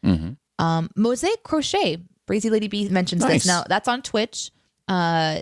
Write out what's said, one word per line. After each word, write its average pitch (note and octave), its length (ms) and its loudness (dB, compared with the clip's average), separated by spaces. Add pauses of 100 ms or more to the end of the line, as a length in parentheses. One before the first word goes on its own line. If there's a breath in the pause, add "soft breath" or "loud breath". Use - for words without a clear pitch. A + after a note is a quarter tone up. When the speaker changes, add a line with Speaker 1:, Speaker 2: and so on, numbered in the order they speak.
Speaker 1:
Mm-hmm. E2+ 260 2 (280)
Speaker 2:
Um, E3 380 0
Mosaic B3+ 460 0
Crochet. C#4+ 600 -2 (240)
Breezy G#3+ 220 0
Lady G#3+ 200 2
B G#3 180 -4
mentions F3+ 360 0
Speaker 1:
Nice. E3+ 200 2
Speaker 2:
this. - 40 2
Now, F3 200 2
that's G3+ 220 0
on B3 140 -2
Twitch. - 480 -4 (360)
Uh, E3 540 0